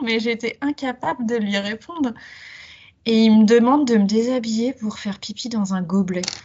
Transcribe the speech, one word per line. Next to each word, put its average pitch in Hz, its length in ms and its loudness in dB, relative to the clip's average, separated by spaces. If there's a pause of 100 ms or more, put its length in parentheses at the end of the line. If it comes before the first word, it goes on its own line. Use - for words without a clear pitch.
mais 226 160 -2
j'étais 226 400 -4
incapable 262 680 -4
de 226 80 -2
lui 202 240 -2
répondre. 226 540 -6 (960)
Et 226 180 4
il 220 160 6
me 220 40 8
demande 240 420 4
de 233 100 2
me 202 80 4
déshabiller 226 680 -2
pour 214 240 -8
faire 202 200 -8
pipi - 300 -12
dans 208 260 -2
un 185 80 -2
gobelet. 180 380 -2 (240)